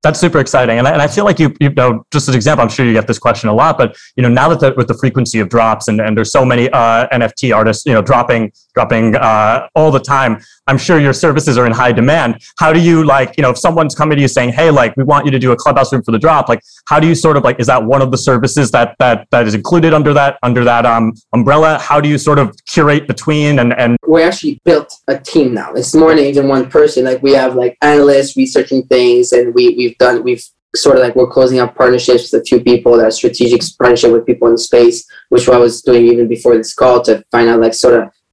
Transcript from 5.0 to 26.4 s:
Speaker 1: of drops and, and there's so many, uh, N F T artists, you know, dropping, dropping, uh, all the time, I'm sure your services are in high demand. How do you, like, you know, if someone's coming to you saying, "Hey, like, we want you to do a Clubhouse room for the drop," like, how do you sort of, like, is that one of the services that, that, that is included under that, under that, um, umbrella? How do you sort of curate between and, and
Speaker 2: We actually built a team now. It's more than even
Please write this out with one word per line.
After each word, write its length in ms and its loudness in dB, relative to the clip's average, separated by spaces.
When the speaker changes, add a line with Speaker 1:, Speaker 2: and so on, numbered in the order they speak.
Speaker 1:
of 80 -2
drops 400 0
and, 140 -2
and 160 -2
there's 140 -4
so 120 0
many, 280 0
uh, 400 0
N 100 -2
F 140 -4
T 160 -4
artists, 340 0
you 80 0
know, 80 2
dropping, 500 0
dropping, 420 0
uh, 600 0
all 160 2
the 80 0
time, 420 -2
I'm 140 0
sure 200 2
your 140 0
services 420 0
are 120 2
in 40 0
high 200 0
demand. 500 0
How 160 2
do 60 2
you, 240 2
like, 340 0
you 60 -2
know, 80 2
if 80 -6
someone's 340 -2
coming 220 -2
to 60 0
you 60 2
saying, 260 -2
"Hey, 180 2
like, 260 0
we 60 -2
want 220 0
you 60 0
to 80 -2
do 120 0
a 40 2
Clubhouse 380 0
room 80 -2
for 100 -6
the 80 0
drop," 300 0
like, 120 -2
how 120 2
do 60 2
you 80 2
sort 240 0
of, 60 0
like, 160 0
is 80 -2
that 160 0
one 180 0
of 80 0
the 80 -4
services 540 0
that, 260 -2
that, 320 0
that 160 2
is 80 -2
included 400 0
under 200 2
that, 280 0
under 220 0
that, 220 0
um, 280 0
umbrella? 440 2
How 240 -2
do 80 -2
you 80 0
sort 220 0
of 160 -2
curate 420 0
between 520 -2
and, 140 0
and 240 0
Speaker 2:
We 160 2
actually 400 -4
built 320 0
a 120 -4
team 340 -2
now. 200 -10
It's 200 -6
more 220 4
than 100 2
even 220 0